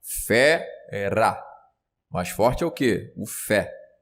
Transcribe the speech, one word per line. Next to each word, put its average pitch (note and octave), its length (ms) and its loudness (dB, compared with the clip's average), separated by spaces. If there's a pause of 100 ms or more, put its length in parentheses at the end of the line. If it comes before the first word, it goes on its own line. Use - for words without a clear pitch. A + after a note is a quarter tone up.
Fera. G#2+ 1400 0 (680)
Mais F2+ 200 -4
forte A#2+ 320 2
é E3+ 40 0
o E3 40 -2
quê? A#2+ 460 -2
O G2+ 100 -8
fé. - 460 -2 (280)